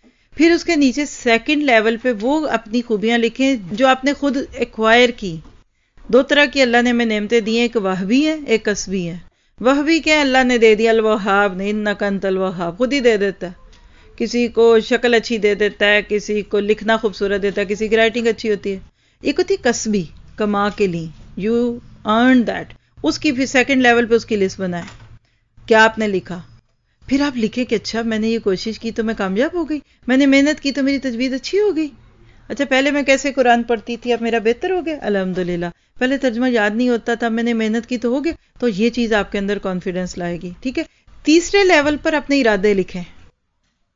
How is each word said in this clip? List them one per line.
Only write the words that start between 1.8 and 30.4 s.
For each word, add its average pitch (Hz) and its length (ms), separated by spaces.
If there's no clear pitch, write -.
पे 254 140
वो 247 300
अपनी 226 400
खूबियां 226 380
लिखें 233 560
जो 262 120
आपने 262 260
खुद 285 240
acquire 240 760
की। 180 280
दो 247 100
तरह 285 240
की 285 160
अल्लाह 240 200
ने 240 80
हमें 240 160
नेमतें 214 380
दी 220 140
हैं, 240 80
एक 233 120
वहबी 190 460
है, 311 220
एक 220 240
कसबी 190 360
है। 170 280
वहबी 285 380
क्या 311 160
है? 302 60
अल्लाह 262 220
ने 247 140
दे 220 180
दिया, 226 160
अल 220 100
वहाब 202 560
ने, 196 120
इन्नका 208 380
अंतल 196 300
वहाब, 180 400
खुद 240 160
ही 285 80
दे 226 160
देता 190 300
है। 175 80
किसी 240 300
को 226 320
शक्ल 240 360
अच्छी 226 220
दे 208 180
देता 202 300
है, 208 160
किसी 208 400
को 202 180
लिखना 208 380
खूबसूरत 202 440
देता 202 200
है, 196 60
किसी 208 220
की 214 60
writing 226 320
अच्छी 226 200
होती 202 240
है। 190 100
एक - 120
होती 359 160
है 381 120
कसबी, 214 440
कमा 208 320
के 202 180
ली, 165 220
you 233 400
earn 240 380
that, 185 200
उसकी 302 280
फिर 262 140
second 254 360
level 240 240
पे 226 100
उसकी 226 200
list 190 240
बनाए। 175 260
क्या 220 160
आपने 220 240
लिखा? 185 360
फिर 269 120
आप 285 160
लिखे 220 280
कि 240 100
अच्छा, 220 280
मैंने 220 260
ये 226 100
कोशिश 214 380
की 226 140
तो 226 120
मैं 220 120
कामयाब 220 400
हो 330 100
गई, 294 160
मैंने 262 160
मेहनत 277 340